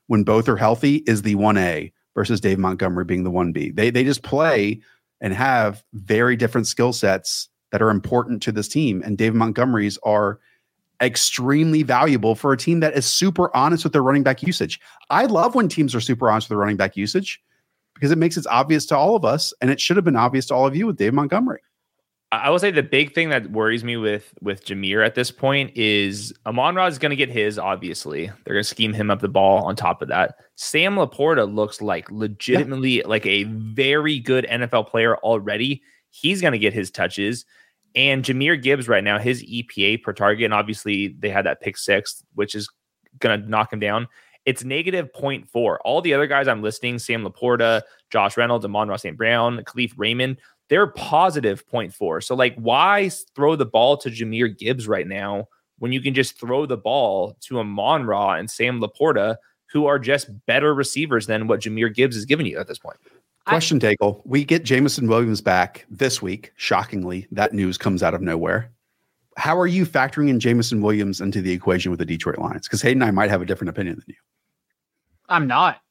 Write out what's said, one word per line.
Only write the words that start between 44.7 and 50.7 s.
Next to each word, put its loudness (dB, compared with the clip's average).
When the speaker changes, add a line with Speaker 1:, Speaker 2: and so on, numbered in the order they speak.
Speaker 2:
point -8
four. -2
All 0
the 0
other 2
guys 0
I'm -2
listing, -6
Sam -4
Laporta, 0
Josh 0
Reynolds, 0
Amon-Ra -2
Saint -10
Brown, 0
Khalif -6
Raymond, -2
they're 4